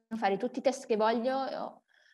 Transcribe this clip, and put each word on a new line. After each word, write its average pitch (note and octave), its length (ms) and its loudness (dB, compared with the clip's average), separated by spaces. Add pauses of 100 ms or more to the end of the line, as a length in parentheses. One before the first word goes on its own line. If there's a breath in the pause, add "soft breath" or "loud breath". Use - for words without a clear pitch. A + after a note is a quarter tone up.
(180)
fare G3 200 2
tutti A#3+ 200 -4
i C4 60 -6
test B3+ 240 2
che A3+ 80 2
voglio, A#3+ 880 0 (300 soft breath)